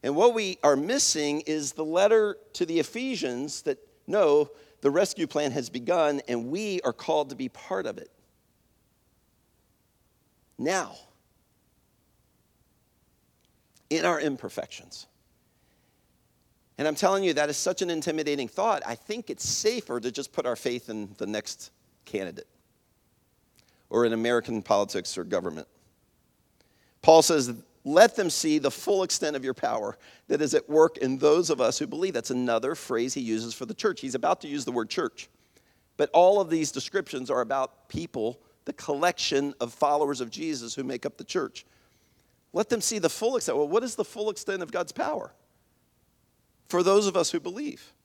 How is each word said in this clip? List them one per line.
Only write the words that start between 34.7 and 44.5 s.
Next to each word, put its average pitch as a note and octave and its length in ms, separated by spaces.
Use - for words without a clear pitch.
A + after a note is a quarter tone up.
word A#2 180
church. - 380
But D3 160
all F#3 280
of E3+ 100
these D#3+ 220
descriptions C3+ 580
are B2 120
about C3 460
people, B2 520
the - 80
collection C#3+ 880
of A#2+ 120
followers C#3+ 480
of A#2 100
Jesus C3+ 440
who C3+ 80
make B2+ 240
up - 100
the - 80
church. - 400
"Let G3+ 160
them A#3 120
see A3 180
the E3 100
full A#3+ 280
extent." - 200
Well, D3 120
what A3+ 160
is A#3 100
the G3 100
full G#3+ 260
extent G3 340